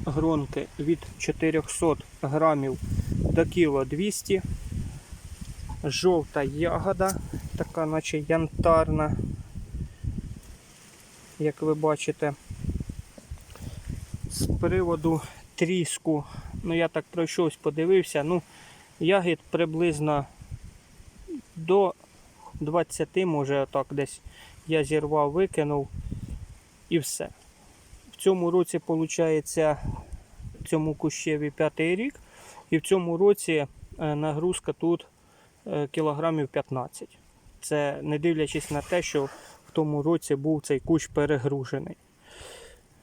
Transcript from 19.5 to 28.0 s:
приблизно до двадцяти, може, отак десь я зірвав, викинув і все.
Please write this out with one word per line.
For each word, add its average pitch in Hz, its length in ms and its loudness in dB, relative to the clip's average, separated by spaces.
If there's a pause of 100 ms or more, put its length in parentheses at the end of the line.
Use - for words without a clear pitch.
приблизно 156 760 2 (1300)
до 180 380 4 (640)
двадцяти, 160 640 0
може, 143 340 2
отак 135 300 0
десь 139 300 -4 (460)
я 156 180 2
зірвав, 147 480 2
викинув 147 560 0 (1000)
і 165 100 2
все. - 300 -4 (840)